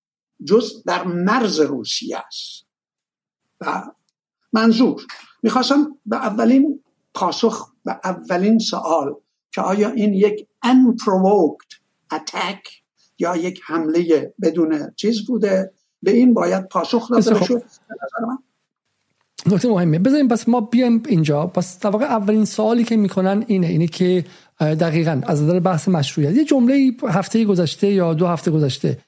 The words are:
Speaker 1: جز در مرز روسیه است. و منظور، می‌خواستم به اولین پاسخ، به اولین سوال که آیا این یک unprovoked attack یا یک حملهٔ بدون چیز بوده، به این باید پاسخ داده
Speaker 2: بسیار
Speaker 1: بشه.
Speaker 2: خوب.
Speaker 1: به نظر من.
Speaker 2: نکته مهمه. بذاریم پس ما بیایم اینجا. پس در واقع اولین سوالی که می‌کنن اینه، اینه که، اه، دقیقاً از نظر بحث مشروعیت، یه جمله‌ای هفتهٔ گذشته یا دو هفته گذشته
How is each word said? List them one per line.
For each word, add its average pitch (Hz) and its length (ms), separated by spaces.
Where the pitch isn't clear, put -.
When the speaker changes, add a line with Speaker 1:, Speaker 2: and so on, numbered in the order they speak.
Speaker 1:
جز 220 380
در 180 200
مرز 180 560
روسیه 135 580
است. - 480
و 190 220
منظور، 220 520
می‌خواستم 254 520
به 214 100
اولین 240 680
پاسخ، - 580
به - 60
اولین 185 560
سوال 160 560
که 190 100
آیا 202 280
این 214 240
یک 208 340
unprovoked 208 1120
attack 180 460
یا 175 160
یک 180 300
حملهٔ 160 760
بدون 160 540
چیز 214 300
بوده، 196 480
به 185 80
این 240 220
باید 185 340
پاسخ 233 440
داده 233 100
Speaker 2:
بسیار 208 180
Speaker 1:
بشه. 180 80
Speaker 2:
خوب. 240 120
Speaker 1:
به - 360
نظر 226 320
من. 262 100
Speaker 2:
نکته 202 240
مهمه. 175 300
بذاریم 269 280
پس 226 220
ما 233 120
بیایم 233 460
اینجا. 156 400
پس - 320
در 208 100
واقع 214 160
اولین 214 400
سوالی 220 380
که 226 140
می‌کنن 196 500
اینه، 185 200
اینه 170 200
که، 180 380
اه، 156 160
دقیقاً 160 480
از 151 200
نظر 175 160
بحث 175 280
مشروعیت، 156 480
یه 302 100
جمله‌ای 262 520
هفتهٔ 196 360
گذشته 185 420
یا 185 260
دو 165 140
هفته 170 240
گذشته 147 460